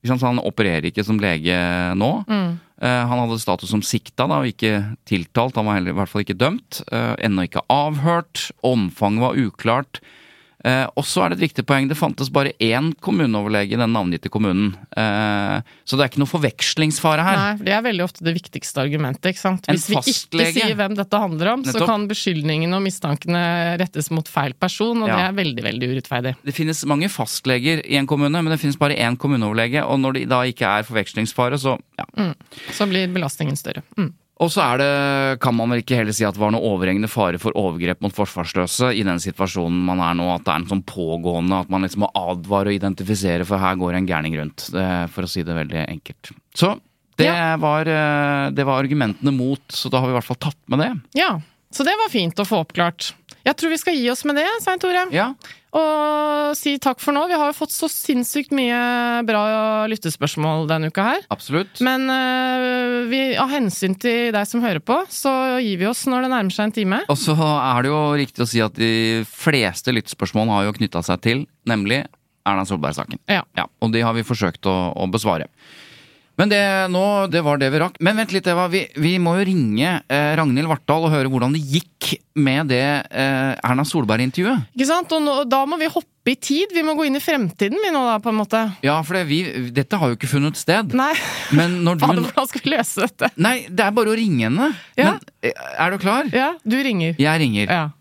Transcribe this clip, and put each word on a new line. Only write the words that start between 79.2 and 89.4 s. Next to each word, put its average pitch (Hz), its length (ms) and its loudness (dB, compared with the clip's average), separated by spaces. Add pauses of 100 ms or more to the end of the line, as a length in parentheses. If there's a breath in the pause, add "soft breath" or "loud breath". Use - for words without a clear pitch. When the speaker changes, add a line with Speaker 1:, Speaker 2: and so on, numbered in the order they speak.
Speaker 1:
jo 196 80 2
ringe, 156 540 2 (100)
eh, 147 260 2
Ragnhild 151 360 2
Vartdal 156 340 0
og 156 80 4
høre 135 160 2
hvordan 127 240 2
det 160 80 0
gikk - 540 -4 (180)
med 143 360 2
det, 123 100 4 (320)
eh, 135 400 0 (100)
Erna 127 240 2
Solberg-intervjuet. 131 800 2 (100)
Speaker 2:
Ikke 262 140 2
sant? 339 240 0
Og 320 100 2
nå, 294 140 2 (120)
da 269 200 4
må 339 100 -2
vi 311 140 0
hoppe - 400 -2
i 269 40 2
tid. 359 380 -2
Vi 339 80 2
må 311 160 0
gå 311 80 2
inn 277 140 0
i - 20 -6
fremtiden, 226 600 0
vi 381 100 0
nå 277 140 0
da, 220 100 2
på 220 140 -2
en 214 100 0
måte. 220 220 0 (180)
Speaker 1:
Ja, 147 220 2
for 185 160 -2
det, 170 80 -2
vi, 156 160 0 (260)